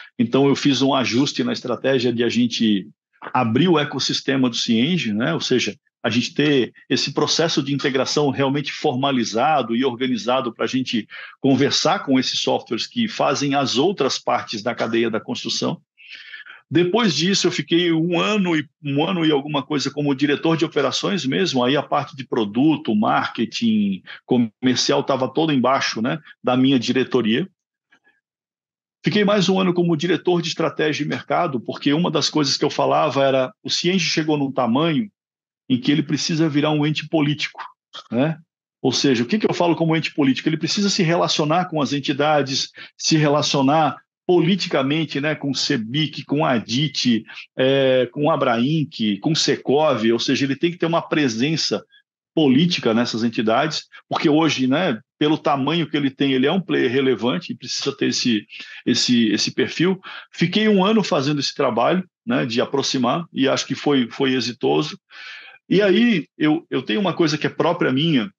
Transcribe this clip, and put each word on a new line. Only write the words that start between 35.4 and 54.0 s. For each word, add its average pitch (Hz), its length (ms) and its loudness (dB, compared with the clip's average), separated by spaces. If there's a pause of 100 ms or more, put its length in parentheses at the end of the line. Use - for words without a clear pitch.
em 127 100 2
que 143 120 0
ele 151 100 2
precisa 156 480 -2
virar 147 220 0
um 151 160 0
ente 151 200 -4
político, 151 540 -2 (500)
né? 147 280 -2 (420)
Ou 131 100 0
seja, 123 300 2
o 117 60 -2
que 214 100 0
que 214 120 0
eu - 40 -2
falo 170 220 2
como 160 200 0
ente - 180 -4
político? 135 360 0
Ele 160 80 -2
precisa 202 320 -2
se 190 140 0
relacionar 170 600 0
com 160 160 -4
as 135 120 -2
entidades, 143 800 0 (260)
se - 180 0
relacionar 147 840 2 (240)
politicamente, 160 920 0
né, 151 160 -2
com 143 160 -6
o 123 40 -2
cebic, 135 680 -4
com 151 220 -2
a 147 60 0
adit, 117 760 0 (320)
é, 131 520 4
com 147 220 0
a 160 40 2
abrainc, 127 840 0
com 156 140 0
o - 20 0
Secov, 135 800 2
ou 117 60 0
seja, 131 260 0
ele 135 100 -2
tem 170 160 -2
que 170 60 -10
ter - 80 -2
uma 165 160 0
presença 139 840 -2 (500)
política 143 600 4
nessas 117 320 0
entidades, 120 580 0 (240)